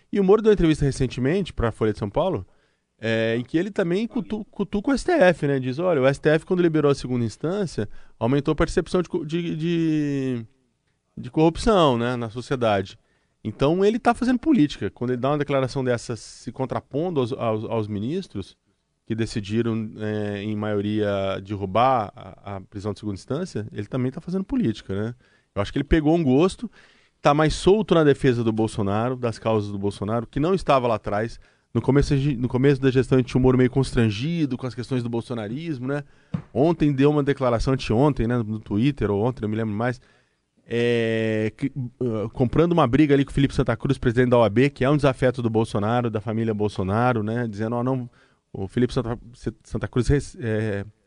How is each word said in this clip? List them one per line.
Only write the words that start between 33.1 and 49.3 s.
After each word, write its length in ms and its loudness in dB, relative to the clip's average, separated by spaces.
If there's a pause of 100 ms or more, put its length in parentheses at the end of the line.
a 20 4
gente 100 0
tinha 100 0
um 40 4
Moro 140 4
meio 120 4
constrangido 880 -2
com 80 -10
as 80 -8
questões 300 -6
do 60 -6
bolsonarismo, 800 -6
né? 160 -4 (480)
Ontem 400 2
deu 200 4
uma 100 2
declaração, 520 0
anteontem, 520 0
né, 120 0
no 220 -4
Twitter, 520 0
ou 120 0
ontem, 180 -2
não 80 -4
me 60 -4
lembro 200 -4
mais, 260 -4 (640)
é, 880 0
que, 160 -4 (280)
uh, 320 -2
comprando 400 2
uma 160 4
briga 260 4
ali 100 4
com 60 -4
o 40 -14
Felipe 200 2
Santa 220 0
Cruz, 240 -2
presidente 300 2
da 100 6
O 40 6
A 60 4
B, 200 4
que 140 -4
é 60 4
um 60 4
desafeto 460 2
do 80 0
Bolsonaro, 600 0
da 120 -4
família 320 -2
Bolsonaro, 680 0
né? 260 -4
Dizendo, 280 -6
"Ó, 80 -4
não", 260 -2 (420)
o 160 -8
Felipe 260 0
Santa, 260 -4 (440)